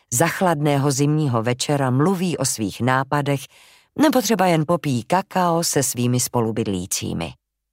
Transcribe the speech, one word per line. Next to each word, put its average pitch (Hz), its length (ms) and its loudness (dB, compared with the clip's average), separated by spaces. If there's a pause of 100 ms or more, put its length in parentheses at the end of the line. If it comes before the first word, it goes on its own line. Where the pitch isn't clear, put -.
(140)
za 165 140 2
chladného 147 640 2
zimního 143 520 0
večera 127 460 -2
mluví 165 480 0
o 139 80 -4
svých 107 360 -4
nápadech 139 600 0 (600)
nebo 285 200 4
třeba 202 240 2
jen 165 220 4
popíjí 143 360 0
kakao 175 600 0
se 147 200 0
svými 123 360 0
spolubydlícími. 98 1120 -4 (400)